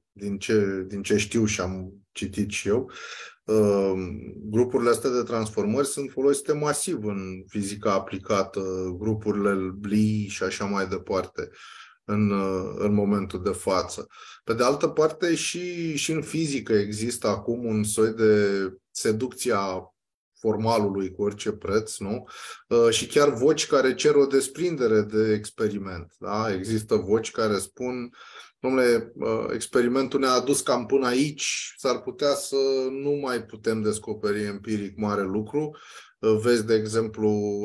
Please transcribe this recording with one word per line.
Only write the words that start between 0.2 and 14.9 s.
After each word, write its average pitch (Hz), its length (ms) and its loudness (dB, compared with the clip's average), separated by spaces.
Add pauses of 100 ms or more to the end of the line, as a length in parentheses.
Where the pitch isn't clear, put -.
ce, 98 500 0
din 98 140 -8
ce 107 140 2
știu 107 280 0
și 104 160 0
am 92 320 -6 (200)
citit 101 380 -6
și - 180 -6
eu, 117 220 0 (540)
uh, 101 500 4 (420)
grupurile 117 540 2
astea 117 200 2
de 123 120 0
transformări 110 640 0
sunt 139 240 -6
folosite 139 420 2
masiv 147 520 -2
în 95 420 -6
fizica 104 460 -2
aplicată, 98 680 -2 (380)
grupurile 101 840 0
Lie 107 460 2
și - 140 -8
așa 95 220 -2
mai 98 240 -2
departe, 92 640 -4 (540)
în, 104 260 2
uh, 95 460 -2
în 104 180 2
momentul 101 480 0
de 98 80 0
față. 90 560 -2 (380)
Pe 113 100 -2
de 117 80 0
altă 143 260 2
parte, 156 460 2